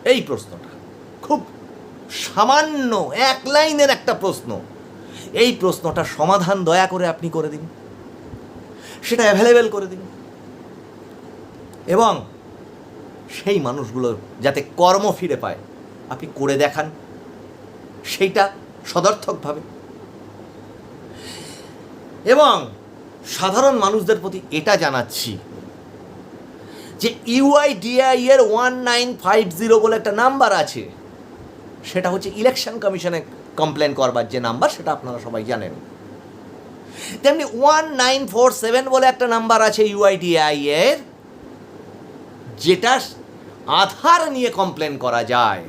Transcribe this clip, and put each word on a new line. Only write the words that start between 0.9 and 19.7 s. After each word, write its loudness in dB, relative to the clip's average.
খুব -4
সামান্য 0
এক 0
লাইনের 4
একটা -2
প্রশ্ন, -6
এই 2
প্রশ্নটার -2
সমাধান 0
দয়া 4
করে -2
আপনি -4
করে -4
দিন, -10
সেটা 0
অ্যাভেলেবল 6
করে -6
দিন, -14
এবং 2
সেই -2
মানুষগুলো -4
যাতে 0
কর্ম 4
ফিরে -4
পায়, -8
আপনি -12
করে -2
দেখান 0
সেইটা 0
সদর্থকভাবে। -2